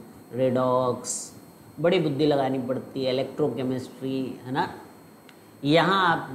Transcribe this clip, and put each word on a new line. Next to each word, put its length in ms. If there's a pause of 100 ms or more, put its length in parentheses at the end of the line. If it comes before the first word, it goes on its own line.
(340)
redox, 1000 (460)
बड़ी 200
बुद्धि 260
लगानी 340
पड़ती 460
है, 80
electrochemistry, 1300
है 60
ना। 220 (920)
यहाँ 460
आप 260